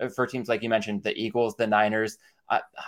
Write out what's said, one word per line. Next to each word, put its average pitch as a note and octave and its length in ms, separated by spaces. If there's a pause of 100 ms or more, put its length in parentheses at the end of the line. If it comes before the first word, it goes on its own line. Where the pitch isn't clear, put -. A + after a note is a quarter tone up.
uh, B2+ 80
for B2 180
teams A#2+ 220
like A2+ 140
you A#2 60
mentioned, G#2 340
the G#2 140
Eagles, A2+ 380
the A#2 120
Niners, G#2+ 500 (320)
I, A2+ 120 (260)